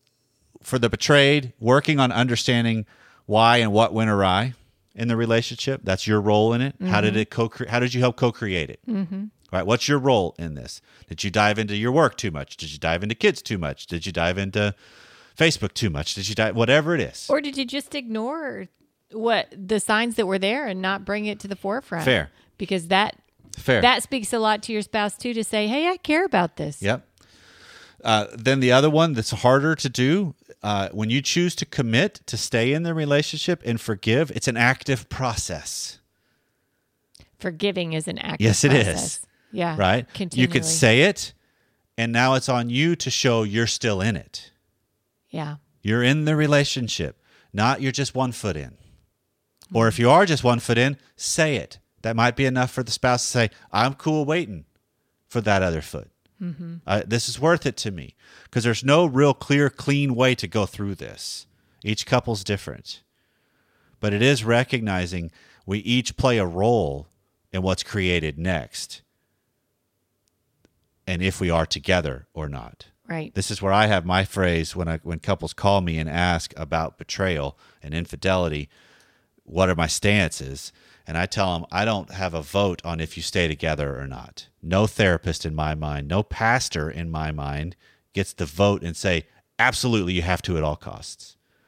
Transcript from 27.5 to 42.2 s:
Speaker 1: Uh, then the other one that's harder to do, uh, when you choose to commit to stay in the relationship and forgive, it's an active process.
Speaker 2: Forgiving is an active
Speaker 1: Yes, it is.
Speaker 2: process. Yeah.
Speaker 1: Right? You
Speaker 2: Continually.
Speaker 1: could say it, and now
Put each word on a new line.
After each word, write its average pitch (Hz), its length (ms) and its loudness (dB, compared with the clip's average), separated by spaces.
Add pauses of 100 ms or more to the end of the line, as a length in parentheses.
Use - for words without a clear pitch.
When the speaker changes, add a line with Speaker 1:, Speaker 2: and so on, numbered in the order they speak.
Speaker 1:
Uh, 107 300 2
then 131 260 2
the 123 100 4
other 139 200 8
one 156 240 4
that's 110 160 -2
harder 135 460 4
to - 120 -4
do, 147 460 0 (280)
uh, 101 300 -2
when 107 180 -2
you 135 120 0
choose 175 340 0
to - 100 -6
commit 127 600 0
to - 100 -8
stay 120 380 0
in 165 80 -2
the 170 120 -4
relationship 151 680 -2
and 117 160 -2
forgive, 117 520 0
it's - 140 -6
an 117 120 0
active 127 500 0
process. - 880 -6 (1400)
Speaker 2:
Forgiving 175 540 -4
is 160 160 -4
an - 100 -8
active - 260 -6
Speaker 1:
Yes, 107 200 4
it 139 80 6
is. 123 140 6
Speaker 2:
process. - 340 -4 (320)
Yeah. 170 260 -4
Speaker 1:
Right? 95 220 4
You 120 140 -8
Speaker 2:
Continually. 127 380 0
Speaker 1:
could 139 120 0
say 120 380 6
it, - 300 0 (640)
and 117 160 -2
now 127 220 4